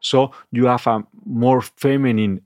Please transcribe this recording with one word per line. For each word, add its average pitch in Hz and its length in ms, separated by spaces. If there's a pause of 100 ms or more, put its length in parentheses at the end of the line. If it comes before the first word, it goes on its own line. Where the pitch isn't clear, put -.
so 135 320 (180)
you 123 160
have 123 220
a 110 180 (180)
more 123 380
feminine 113 840